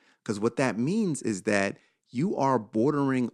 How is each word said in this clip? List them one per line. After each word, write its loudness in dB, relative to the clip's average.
'Cause -2
what 0
that 0
means -2
is -2
that 2
you -2
are 2
bordering 0